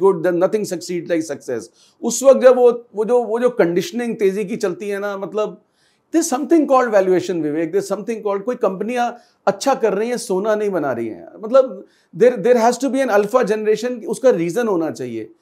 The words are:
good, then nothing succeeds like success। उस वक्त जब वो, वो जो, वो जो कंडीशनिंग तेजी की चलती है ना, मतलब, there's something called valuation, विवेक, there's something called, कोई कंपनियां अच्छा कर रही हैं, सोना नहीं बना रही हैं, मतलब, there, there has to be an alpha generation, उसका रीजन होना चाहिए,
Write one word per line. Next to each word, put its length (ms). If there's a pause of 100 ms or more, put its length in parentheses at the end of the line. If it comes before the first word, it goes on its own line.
good, 200
then 200
nothing 300
succeeds 380
like 200
success। 300 (420)
उस 200
वक्त 180
जब 140
वो, 300 (100)
वो 100
जो, 180
वो 160
जो 100
कंडीशनिंग 640
तेजी 300
की 100
चलती 340
है 100
ना, 180
मतलब, 440 (540)
there's 240
something 320
called 240
valuation, 400
विवेक, 400
there's 180
something 300
called, 200
कोई 120
कंपनियां 560 (360)
अच्छा 260
कर 200
रही 160
हैं, 80
सोना 380
नहीं 140
बना 220
रही 160
हैं, 200 (160)
मतलब, 420 (320)
there, 220
there 200
has 260
to 100
be 120
an 140
alpha 240
generation, 600
उसका 240
रीजन 380
होना 240
चाहिए, 380 (120)